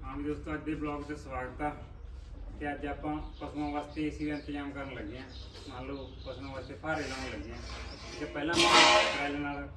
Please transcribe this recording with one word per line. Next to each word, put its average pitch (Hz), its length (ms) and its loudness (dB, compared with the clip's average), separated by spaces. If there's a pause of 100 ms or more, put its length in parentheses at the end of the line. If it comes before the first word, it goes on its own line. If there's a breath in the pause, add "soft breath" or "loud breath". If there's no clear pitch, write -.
(180)
ਵੀ 143 60 -2
ਦੋਸਤੋ, 147 300 -2
ਅੱਜ 143 120 -2
ਦੇ 156 100 0
ਬਲੌਗ 147 280 -2
'ਤੇ 147 120 -6
ਸਵਾਗਤ 127 460 -6
ਆ। 147 80 2 (880)
ਤੇ 147 140 -2
ਅੱਜ 135 120 -6
ਆਪਾਂ 151 300 -2
ਪਸ਼ੂਆਂ 147 560 -4
ਵਾਸਤੇ 147 360 -2
ਏ - 20 2
ਸੀ 151 180 -2
ਦਾ 151 80 0
ਇੰਤਜ਼ਾਮ 143 360 -4
ਕਰਨ 139 240 -6
ਲੱਗੇ - 220 -6
ਹਾਂ। 131 80 -8 (440)
ਮੰਨ 131 180 -8
ਲਓ, 135 220 -6 (180)
ਪਸ਼ੂਆਂ 135 260 -8
ਵਾਸਤੇ 131 200 -8
ਫੁਹਾਰੇ 156 280 -2
ਲਾਉਣ 131 300 -4
ਲੱਗੇ 117 200 -6
ਹਾਂ। 120 60 -8 (540)
ਠੀਕ 143 100 -6
ਹੈ, 151 120 -4
ਪਹਿਲਾਂ 151 220 2
ਆਪਾਂ - 460 12 (160)
ਟਰਾਲੀ 143 220 0
ਨਾਲ 143 380 -2